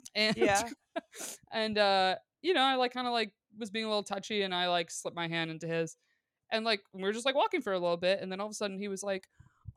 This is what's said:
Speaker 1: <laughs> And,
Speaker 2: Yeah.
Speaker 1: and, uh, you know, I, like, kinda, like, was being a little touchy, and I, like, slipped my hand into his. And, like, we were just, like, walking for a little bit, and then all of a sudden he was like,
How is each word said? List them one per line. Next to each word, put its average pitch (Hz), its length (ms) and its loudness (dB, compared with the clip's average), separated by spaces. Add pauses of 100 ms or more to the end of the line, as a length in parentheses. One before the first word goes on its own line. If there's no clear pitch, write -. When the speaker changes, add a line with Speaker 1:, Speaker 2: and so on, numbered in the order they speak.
Speaker 1:
<laughs> - 100 -16
And, 214 220 2
Speaker 2:
Yeah. 220 340 2 (800)
Speaker 1:
and, 220 260 0
uh, 190 380 6 (260)
you 359 120 4
know, 269 80 4
I, 269 140 4
like, 247 180 2
kinda, 247 160 -2
like, 226 240 0 (240)
was 220 120 -8
being 220 140 -2
a 220 40 -2
little 214 160 2
touchy, 202 380 -2
and 190 120 -2
I, 180 140 2
like, 175 220 0
slipped 170 260 -8
my 170 120 -2
hand 165 220 -2
into 160 180 -8
his. 165 280 -2 (540)
And, 220 140 0
like, 220 180 0 (120)
we 185 80 -10
were 190 100 2
just, 233 140 -6
like, 262 100 2
walking 359 260 2
for 202 120 -2
a 185 40 2
little 175 200 0
bit, 180 220 2
and 190 120 -6
then 185 80 -6
all 208 60 -6
of 214 60 -10
a - 20 -10
sudden 196 240 -4
he 202 100 -6
was 196 160 -6
like, 196 240 -4 (480)